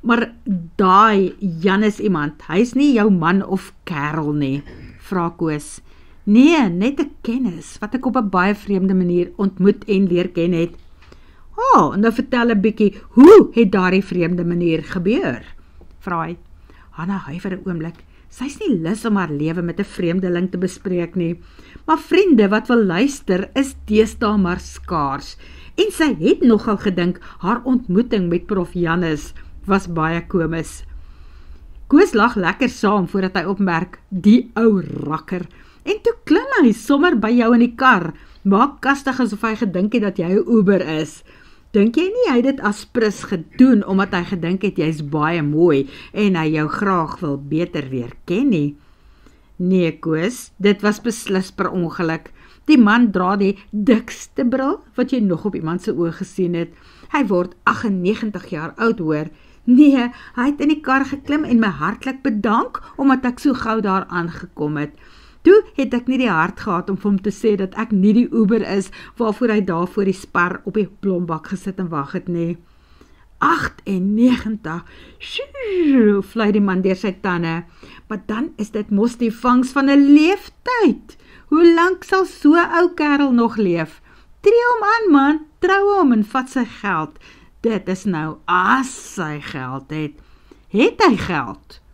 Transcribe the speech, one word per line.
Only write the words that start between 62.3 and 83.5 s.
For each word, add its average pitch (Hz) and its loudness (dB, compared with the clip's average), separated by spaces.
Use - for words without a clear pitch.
omdat 269 2
ek 247 -4
so 262 0
gou 226 -4
daar 190 -2
aangekom 170 -8
het. 147 -6
Toe 381 8
het 262 -4
ek 240 -4
nie 254 0
die 233 0
hart 170 -2
gehad 180 -4
om 185 -4
vir 208 -4
hom 196 0
te 208 -4
sê 214 0
dat 190 -6
ek 233 -6
nie 196 4
die 240 4
Uber 220 2
is 190 -4
waarvoor 220 0
hy 214 2
daar 180 -4
voor 202 -2
die 190 0
Spar 180 -4
op 208 -6
die 202 0
blombak 175 -6
gesit 190 -10
en 170 -6
wag 143 -8
het 180 -8
nie." 170 -4
"Agtennegentig, 214 -2
sjoe," 339 0
vlei 208 -2
die 214 2
man 185 0
deur 190 0
sy 190 -6
tande. 170 -4
"Maar 214 -10
dan 247 -6
is 208 -10
dit 208 -8
mos 220 0
die 226 -2
vangs 254 0
van 277 0
'n 285 6
leeftyd. 392 0
Hoe 339 6
lank 359 0
sal 381 0
so 302 2
'n 339 2
ou 349 2
kerel 285 0
nog 233 0